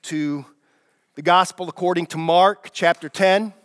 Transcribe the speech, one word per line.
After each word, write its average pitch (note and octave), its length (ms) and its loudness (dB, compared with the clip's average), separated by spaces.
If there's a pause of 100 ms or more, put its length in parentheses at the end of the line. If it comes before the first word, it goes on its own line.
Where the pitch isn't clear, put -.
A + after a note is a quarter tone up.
to D3 420 -6 (680)
the D3 80 -16
Gospel F3+ 460 0
according F3 380 -4
to - 120 -10
Mark, F3 540 2
chapter E3+ 360 -2
ten G3 460 0 (100)